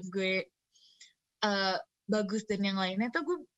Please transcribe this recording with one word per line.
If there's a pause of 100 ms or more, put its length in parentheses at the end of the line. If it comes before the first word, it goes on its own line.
gue, (960)
eh, (300)
bagus
dan
yang
lainnya
tuh
gue (200)